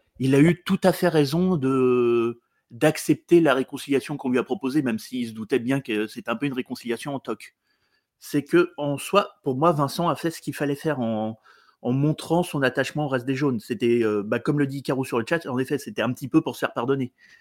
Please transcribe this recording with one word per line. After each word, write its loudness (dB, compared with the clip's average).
il 4
a 8
eu 4
tout 0
à 6
fait 0
raison 2
de, 2
d'accepter 2
la 6
réconciliation -2
qu'on -4
lui 2
a 2
proposée, -2
même -2
s'il -8
se -12
doutait -2
bien 0
que -2
c'est -12
un -2
peu -4
une -4
réconciliation -6
en -8
toc. -10
C'est -2
que, 2
en -4
soi, 0
pour 0
moi, 4
Vincent 0
a 0
fait -4
ce -16
qu'il -8
fallait -2
faire -2
en, -2
en -2
montrant 0
son -4
attachement -2
au -4
reste -2
des -2
jaunes. 0
C'était, 0
euh, 0
bah, -2
comme 0
le 2
dit -8
Caro -2
sur -2
le -4
chat, -2
en -4
effet, -2
c'était -6
un 0
petit -10
peu 2
pour -4
se -14
faire -4
pardonner. -2